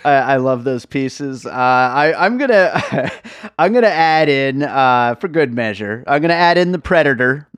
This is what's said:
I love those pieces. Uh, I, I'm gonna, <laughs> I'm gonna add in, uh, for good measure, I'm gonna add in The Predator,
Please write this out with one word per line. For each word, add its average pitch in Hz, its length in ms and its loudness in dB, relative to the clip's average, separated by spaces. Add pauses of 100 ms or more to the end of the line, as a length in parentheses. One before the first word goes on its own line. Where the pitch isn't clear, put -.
I 139 320 2
love 127 260 -2
those 127 220 -6
pieces. 131 600 -8
Uh, 123 60 -10
I, 127 680 2
I'm 208 200 0
gonna, 185 760 0 (240)
<laughs> - 240 -18
I'm 185 140 2
gonna 240 140 4
add 160 420 2
in, 135 340 0
uh, 123 560 2
for 196 80 -6
good 147 260 0
measure, 107 540 -6
I'm 147 140 0
gonna 165 140 0
add 175 220 2
in 180 140 2
The 180 80 -4
Predator, 143 680 0 (100)